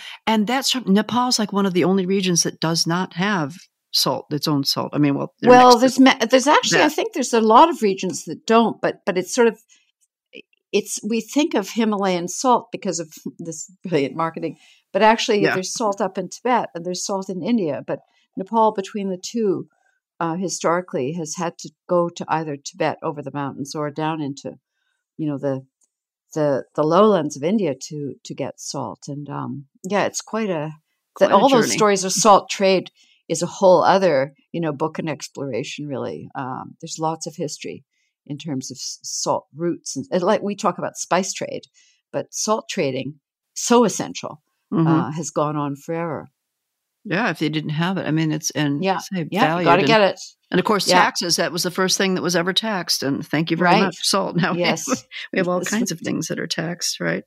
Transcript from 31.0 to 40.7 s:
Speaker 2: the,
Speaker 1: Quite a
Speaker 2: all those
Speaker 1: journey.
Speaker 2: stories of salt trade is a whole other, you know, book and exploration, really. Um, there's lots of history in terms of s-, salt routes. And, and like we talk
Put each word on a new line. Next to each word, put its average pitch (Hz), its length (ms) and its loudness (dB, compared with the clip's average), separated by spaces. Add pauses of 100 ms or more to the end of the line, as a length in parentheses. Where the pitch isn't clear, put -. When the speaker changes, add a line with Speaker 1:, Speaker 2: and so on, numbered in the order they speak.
Speaker 2:
the, - 80 6
Speaker 1:
Quite - 40 -2
a - 40 8
Speaker 2:
all 220 140 6
those 247 180 6
Speaker 1:
journey. - 100 -2
Speaker 2:
stories 202 260 4
of 185 80 -4
salt 196 380 6
trade 190 420 2 (380)
is 165 120 -4
a 170 60 -2
whole 185 360 6
other, 156 500 4 (180)
you 170 100 -6
know, 160 120 -2
book 156 260 -4
and 170 100 -6
exploration, 139 800 -8
really. 117 480 -8
Um, 131 460 -10
there's 165 180 -12
lots 160 280 -4
of 160 80 -12
history - 480 -10 (420)
in 147 120 -10
terms 131 340 -10
of - 40 -16
s-, - 280 -12
salt - 520 -4
routes. 170 400 -6
And, 135 160 -8
and 180 120 0
like 202 180 2
we 202 140 -6
talk 180 220 -2